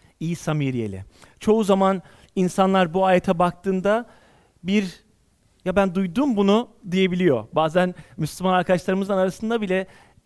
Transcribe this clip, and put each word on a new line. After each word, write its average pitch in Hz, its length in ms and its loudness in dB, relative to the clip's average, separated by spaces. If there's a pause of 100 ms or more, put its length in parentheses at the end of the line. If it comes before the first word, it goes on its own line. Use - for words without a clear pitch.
(200)
İyi 165 160 -6
Samiriyeli. 123 680 -4 (340)
Çoğu 220 240 2
zaman 190 380 2 (340)
insanlar 190 580 2
bu 190 120 0
ayete 180 340 2
baktığında 190 680 0 (580)
bir, 190 400 -2 (640)
"Ya 180 100 -2
ben 190 200 2
duydum 196 420 0
bunu." 202 320 2 (220)
diyebiliyor. 180 640 2
Bazen 160 420 0 (220)
Müslüman 180 360 -2
arkadaşlarımızın 190 640 0
arasında 214 440 -2
bile, 190 260 -4 (380)